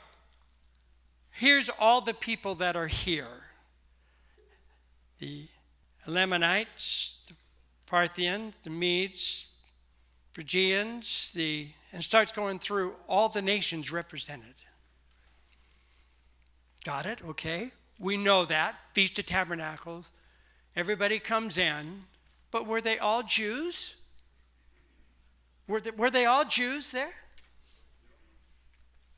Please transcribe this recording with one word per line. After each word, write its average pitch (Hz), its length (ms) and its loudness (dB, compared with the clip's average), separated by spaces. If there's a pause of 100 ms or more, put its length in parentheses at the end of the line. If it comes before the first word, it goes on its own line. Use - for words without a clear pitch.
(1300)
here's 269 380 6
all 233 320 6
the 220 140 -2
people 208 420 -4
that 175 200 0
are 165 120 -2
here. 139 580 -4 (1700)
The 147 300 -14 (580)
Lamanites, 180 1080 -2 (120)
the 170 60 -20 (520)
Parthians, 180 720 -2
the - 120 -12
Medes, 175 800 -2 (840)
Phrygians, 190 1000 0
the," 151 360 -4 (240)
and 170 100 -8
starts 220 300 4
going 196 260 -4
through 190 360 -2 (140)
all 208 200 6
the 214 140 -4
nations 165 500 0
represented. 143 600 -10 (2250)
Got 147 220 -6
it? 226 180 -8
Okay. 170 460 -6 (280)
We 196 180 -2
know 202 300 6
that. 170 300 0 (180)
Feast 190 240 2
of 202 80 -4
Tabernacles. 170 840 -4 (640)
Everybody 202 440 0
comes 220 400 -2
in. 165 460 -2 (460)
But 226 160 -2
were 226 140 0
they 220 180 2
all 220 240 2
Jews? 233 760 -2 (1700)
Were 214 120 0
they, 220 100 -8
were 220 200 2
they 247 140 4
all 262 200 6
Jews 254 460 0
there? 277 220 -4 (2000)